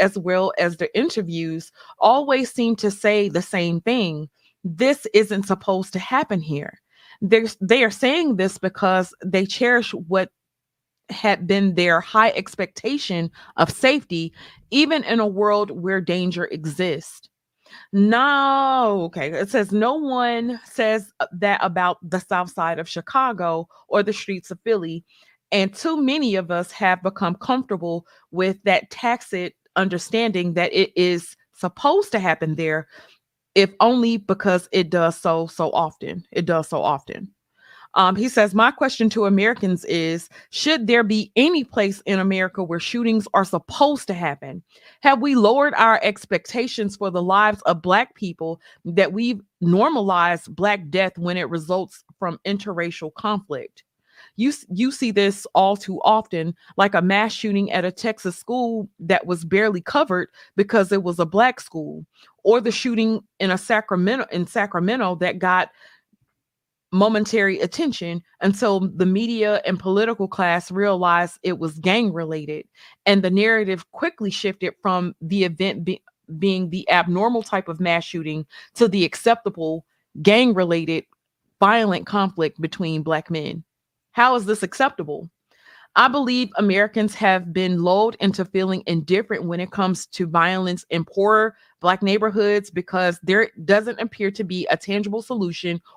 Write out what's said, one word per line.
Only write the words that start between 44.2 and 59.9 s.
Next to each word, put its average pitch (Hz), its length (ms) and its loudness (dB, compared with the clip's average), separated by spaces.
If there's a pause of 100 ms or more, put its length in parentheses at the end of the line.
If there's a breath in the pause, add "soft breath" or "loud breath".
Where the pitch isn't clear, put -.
Have 269 180 4
we 277 140 0
lowered 254 400 4
our 226 280 6
expectations 208 920 -4
for 196 140 -4
the 175 120 -2
lives 202 440 2
of 165 160 0
Black 202 320 2
people 165 440 -8 (280 soft breath)
that 170 260 2
we've 226 300 -2 (180)
normalized 180 960 2
Black 196 320 -2
death 185 300 -2
when 175 180 -4
it 165 140 -6
results 170 540 -6 (140)
from 170 280 -6
interracial 175 640 -6
conflict? 196 720 -8 (520 soft breath)
You 233 120 0
s-, - 220 -6
you 233 220 -2
see 254 180 -2
this 202 440 0
all 196 220 4
too 190 260 -8
often, 180 520 0 (240 soft breath)
like 202 160 2
a 175 80 4
mass 202 300 2
shooting 202 380 -2
at 175 140 0
a 180 80 -2
Texas 208 420 -6
school 233 540 -4 (120)
that 170 260 0
was 170 180 -2
barely 190 380 0
covered 190 480 0 (260 soft breath)